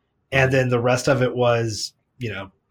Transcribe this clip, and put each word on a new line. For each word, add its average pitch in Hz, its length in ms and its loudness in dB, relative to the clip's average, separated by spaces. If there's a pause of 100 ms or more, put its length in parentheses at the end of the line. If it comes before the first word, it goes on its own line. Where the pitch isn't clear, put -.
(320)
and 135 200 2
then 127 180 2
the 123 100 0
rest 127 280 0
of 127 140 2
it 123 140 0
was, 117 580 0 (240)
you 113 140 -8
know, 98 200 -12 (200)